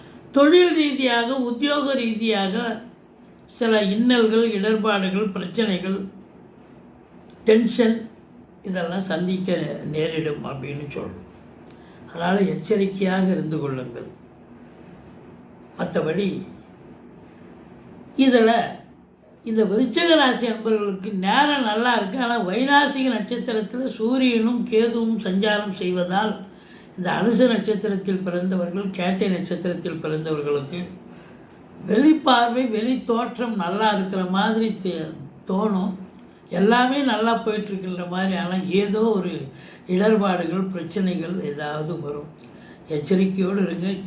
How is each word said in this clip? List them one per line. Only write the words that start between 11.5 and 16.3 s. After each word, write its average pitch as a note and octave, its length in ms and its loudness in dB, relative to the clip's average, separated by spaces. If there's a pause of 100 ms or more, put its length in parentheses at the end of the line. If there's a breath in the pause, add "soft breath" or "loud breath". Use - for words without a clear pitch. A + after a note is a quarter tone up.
அதனால F3 280 0 (160)
எச்சரிக்கையாக F#3+ 720 0 (100)
இருந்து D#3 260 -4
கொள்ளுங்கள். B2+ 460 -8 (1700)
மத்தபடி F3 500 -2 (2000)